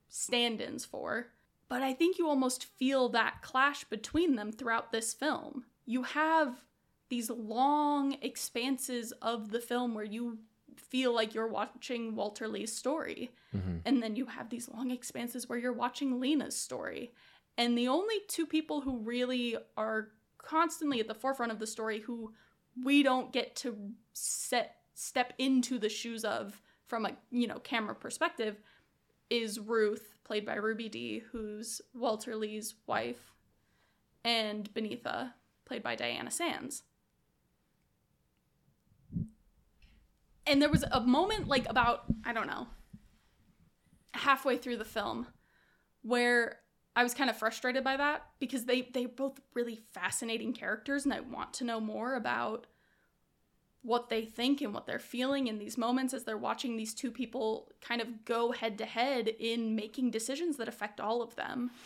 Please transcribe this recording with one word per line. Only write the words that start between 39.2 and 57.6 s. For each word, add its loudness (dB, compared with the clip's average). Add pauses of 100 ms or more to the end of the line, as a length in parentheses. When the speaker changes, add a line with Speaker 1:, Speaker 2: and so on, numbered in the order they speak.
Speaker 1:
And 6
there 6
was 6
a 4
moment, 4
like, 2
about, 2 (220)
I -2
don't -2
know, -6 (1500)
halfway 4
through -4
the -6
film -4 (720)
where 2 (380)
I 8
was 2
kind 2
of -2
frustrated 0
by 2
that 0 (160)
because -2
they, 2
they're -2
both -4 (140)
really -2 (140)
fascinating 0
characters -2
and 4
I -2
want -8
to -4
know -2
more -2
about 0 (1160)
what 0
they 0
think 0
and -2
what -8
they're -4
feeling 0
in -4
these -8
moments 2
as -8
they're -4
watching -2
these -6
two -6
people -4 (100)